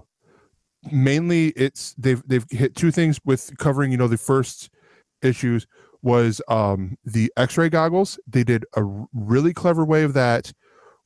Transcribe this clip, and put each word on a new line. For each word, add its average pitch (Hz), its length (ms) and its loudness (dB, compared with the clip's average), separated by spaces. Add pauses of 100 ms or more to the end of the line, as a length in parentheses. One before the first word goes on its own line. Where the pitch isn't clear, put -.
(920)
Mainly, 160 580 2
it's, - 480 -4
they've, 127 300 0
they've 127 240 0
hit 123 240 -2
two 170 160 2
things 160 340 0
with 135 320 -2
covering, 139 340 0
you 127 60 0
know, 123 100 2
the 113 100 0
first - 520 -2 (520)
issues 120 460 -2 (360)
was, 120 440 2
um, 98 580 -2
the 113 320 0
X-ray 160 320 0
goggles. 165 560 0
They 123 180 0
did 113 220 0 (100)
a 110 40 0
r-, 101 340 -4
really 123 400 0
clever 165 320 0
way 156 180 2
of 143 100 0
that, 123 380 0 (540)